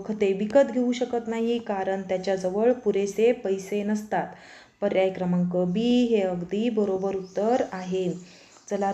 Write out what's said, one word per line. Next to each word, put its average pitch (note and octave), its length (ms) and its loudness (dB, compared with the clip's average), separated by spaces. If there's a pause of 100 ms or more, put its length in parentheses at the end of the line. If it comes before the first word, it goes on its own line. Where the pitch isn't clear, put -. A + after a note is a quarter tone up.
खते G#3 280 0
विकत G#3+ 400 4
घेऊ B3 180 0
शकत A#3+ 360 -2
नाही A3+ 320 -2
कारण G3 420 -2
त्याच्याजवळ F#3+ 680 0
पुरेसे G3+ 600 2
पैसे G3 520 -2
नसतात. G#3 440 -2 (540)
पर्याय F#3+ 280 2
क्रमांक F3+ 480 0
बी A3+ 480 2
हे A3+ 160 4
अगदी F#3 480 -2
बरोबर G3 460 0
उत्तर G#3 560 0
आहे. F#3 680 -4 (320)
चला G3 240 -2